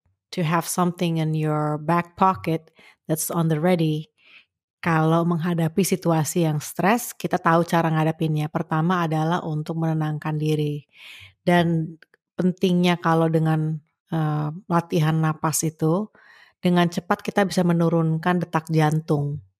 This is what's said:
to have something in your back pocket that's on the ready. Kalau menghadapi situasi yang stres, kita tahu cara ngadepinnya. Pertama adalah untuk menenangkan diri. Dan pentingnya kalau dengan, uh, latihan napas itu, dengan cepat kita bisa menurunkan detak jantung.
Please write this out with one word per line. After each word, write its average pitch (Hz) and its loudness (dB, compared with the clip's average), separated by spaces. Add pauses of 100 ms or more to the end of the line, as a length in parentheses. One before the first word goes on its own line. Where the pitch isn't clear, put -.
(340)
to 185 -2
have 165 0
something 175 -2
in 156 0
your 151 -2
back 170 -2
pocket 165 0 (360)
that's - -4
on 170 -2
the 160 0
ready. 160 0 (720)
Kalau 165 2
menghadapi 170 0
situasi 170 0
yang 156 0
stres, - -2
kita - -4
tahu 170 4
cara 165 0
ngadepinnya. 156 0
Pertama 165 -2
adalah 160 -2
untuk 156 -6
menenangkan 156 -2
diri. 151 -2 (560)
Dan 165 2 (400)
pentingnya 175 2
kalau 165 2
dengan, 160 0 (320)
uh, 151 -2 (160)
latihan 165 0
napas 156 -2
itu, 160 -2 (480)
dengan 175 2
cepat - -4
kita - 0
bisa 180 0
menurunkan 165 2
detak 165 -4
jantung. 151 0 (220)